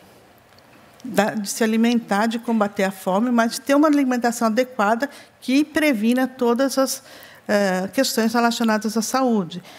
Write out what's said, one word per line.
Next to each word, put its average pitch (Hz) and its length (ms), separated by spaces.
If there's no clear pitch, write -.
da, 202 280
de 202 180
se - 160
alimentar, 226 600
de 233 120
combater 208 460
a 190 60
fome, 196 400
mas 233 220
de - 100
ter 277 120
uma 302 140
alimentação 247 600
adequada 233 600
que 277 240
previna 254 640
todas 254 480
as, 233 260
é, 196 400
questões 226 460
relacionadas 226 640
à 226 60
saúde. 214 600